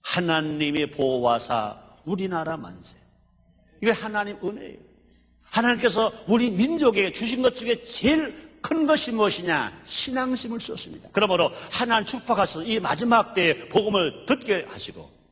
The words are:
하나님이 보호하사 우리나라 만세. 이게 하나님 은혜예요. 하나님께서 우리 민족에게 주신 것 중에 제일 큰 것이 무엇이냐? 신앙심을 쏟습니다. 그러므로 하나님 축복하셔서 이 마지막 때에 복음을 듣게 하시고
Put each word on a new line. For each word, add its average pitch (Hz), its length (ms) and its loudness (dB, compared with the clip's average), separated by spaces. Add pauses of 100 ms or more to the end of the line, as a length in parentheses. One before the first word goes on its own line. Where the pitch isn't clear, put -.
하나님이 151 880 0
보호하사 120 880 0 (240)
우리나라 170 520 -4
만세. 90 380 -16 (840)
이게 214 80 2
하나님 208 540 -2
은혜예요. 196 340 -8 (640)
하나님께서 233 720 2 (160)
우리 233 240 4
민족에게 220 600 2
주신 233 300 -2
것 247 160 2
중에 233 260 -2
제일 - 640 0 (160)
큰 311 260 0
것이 294 240 2
무엇이냐? 170 760 0
신앙심을 254 760 -2
쏟습니다. - 520 -8
그러므로 190 400 2 (200)
하나님 233 340 0
축복하셔서 196 600 0
이 220 140 0
마지막 220 540 2
때에 170 360 2
복음을 202 560 2
듣게 202 440 0
하시고 - 420 -14 (200)